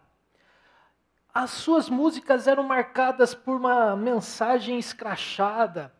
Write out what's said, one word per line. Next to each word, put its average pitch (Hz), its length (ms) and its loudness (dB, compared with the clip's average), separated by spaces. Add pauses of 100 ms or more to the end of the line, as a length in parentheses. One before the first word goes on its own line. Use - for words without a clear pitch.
(1300)
As 254 200 -4
suas 320 360 0
músicas 254 600 0
eram 277 160 4
marcadas 254 680 2
por - 220 -6
uma 247 400 2
mensagem 233 800 -2
escrachada. 202 1200 -4